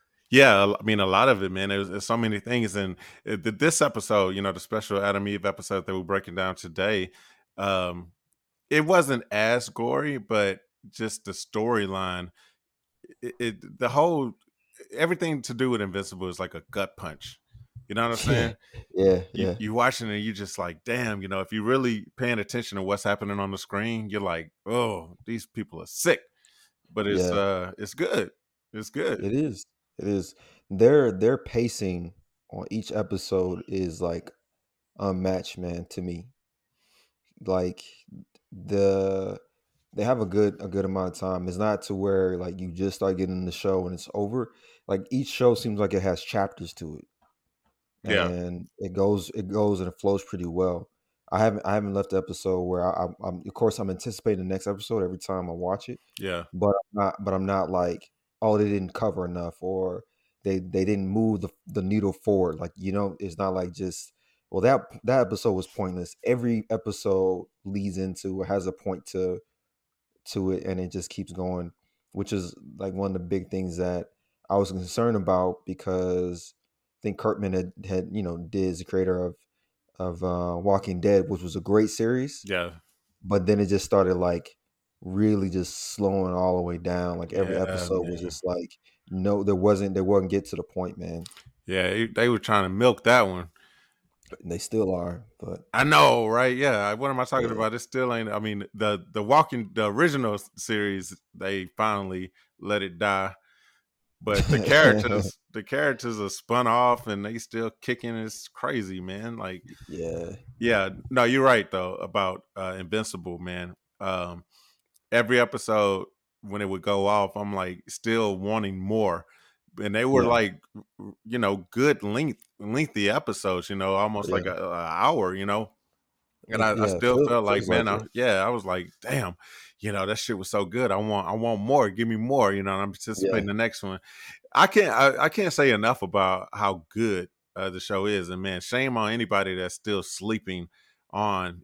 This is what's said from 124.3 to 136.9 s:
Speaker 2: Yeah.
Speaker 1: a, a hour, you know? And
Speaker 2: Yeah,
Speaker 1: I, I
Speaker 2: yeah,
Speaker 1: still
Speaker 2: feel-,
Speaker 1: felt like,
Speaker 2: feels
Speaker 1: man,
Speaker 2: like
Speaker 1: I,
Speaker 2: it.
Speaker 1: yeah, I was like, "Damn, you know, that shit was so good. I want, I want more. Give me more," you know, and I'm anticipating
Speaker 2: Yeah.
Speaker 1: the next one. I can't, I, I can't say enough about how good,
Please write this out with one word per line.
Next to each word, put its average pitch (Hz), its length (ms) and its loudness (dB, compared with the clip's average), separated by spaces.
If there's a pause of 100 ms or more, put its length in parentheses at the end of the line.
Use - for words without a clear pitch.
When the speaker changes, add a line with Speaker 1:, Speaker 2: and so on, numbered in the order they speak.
Speaker 2:
Yeah. 92 120 -4
Speaker 1:
a, 90 60 -6
a 87 220 -6
hour, 92 480 2
you 98 120 -6
know? 104 260 -2 (800)
And 113 100 -2
Speaker 2:
Yeah, 110 80 4
Speaker 1:
I, 107 40 4
I 107 40 2
Speaker 2:
yeah, 104 220 2
Speaker 1:
still 123 220 4
Speaker 2:
feel-, 143 80 4
Speaker 1:
felt 117 180 2
like, 104 160 2
Speaker 2:
feels 92 80 -4
Speaker 1:
man, 113 160 4
Speaker 2:
like 104 160 0
Speaker 1:
I, - 20 -12
Speaker 2:
it. 107 100 -16
Speaker 1:
yeah, 113 320 2
I 113 40 2
was 117 160 -4
like, 90 260 -4 (100)
"Damn, 101 360 -4 (420)
you 104 140 -4
know, 98 120 0
that 107 140 -2
shit 110 180 -4
was 92 120 -10
so 101 160 0
good. 113 260 0
I 95 60 2
want, 104 300 0
I 85 60 -2
want 113 280 -2
more. 123 280 4
Give 110 180 0
me 113 100 0
more," 117 340 2
you 98 120 -2
know, 98 100 0
and 95 80 -2
I'm 101 80 -2
anticipating 98 580 -2
Speaker 2:
Yeah. 101 60 -4
Speaker 1:
the - 0 -
next 110 300 -2
one. 95 160 -8 (520)
I 175 160 6
can't, 190 240 4
I, 135 340 4
I 160 40 2
can't 185 240 0
say 139 180 6
enough 110 300 2
about 95 500 2
how 98 380 -2
good, 101 400 -2 (260)